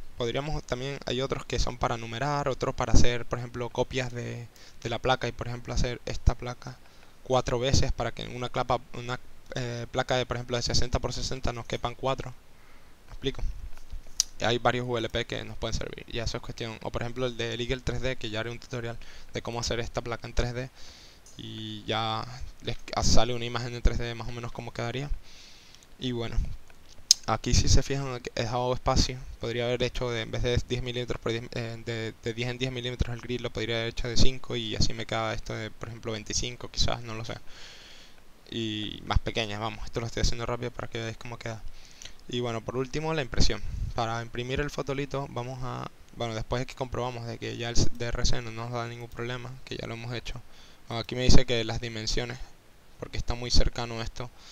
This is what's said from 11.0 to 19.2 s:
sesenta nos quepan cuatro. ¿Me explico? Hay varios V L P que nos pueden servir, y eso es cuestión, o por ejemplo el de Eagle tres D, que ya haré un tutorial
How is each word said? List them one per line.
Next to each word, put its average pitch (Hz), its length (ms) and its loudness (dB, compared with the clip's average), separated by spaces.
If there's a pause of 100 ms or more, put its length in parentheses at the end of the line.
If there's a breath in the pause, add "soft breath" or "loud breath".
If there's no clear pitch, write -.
sesenta 131 400 -2
nos 120 140 -6
quepan 120 280 -4
cuatro. 131 380 -2 (760 loud breath)
¿Me - 60 -14
explico? - 300 -4 (1000)
Hay 117 180 2
varios 123 280 0
V 120 120 -2
L 113 100 -2
P 117 180 -2
que 110 180 -6
nos 110 120 -10
pueden 113 180 -4
servir, - 340 -6
y - 100 -6
eso 113 180 -4
es 120 60 -6
cuestión, 117 400 -10
o 107 80 -6
por 120 120 -4
ejemplo 120 240 -4
el 117 100 -4
de 117 180 -4
Eagle 120 260 -4
tres 123 200 -2
D, 127 160 -2
que 113 140 -6
ya 107 100 -4
haré 117 100 -6
un 120 80 -10
tutorial 117 400 -8 (340 loud breath)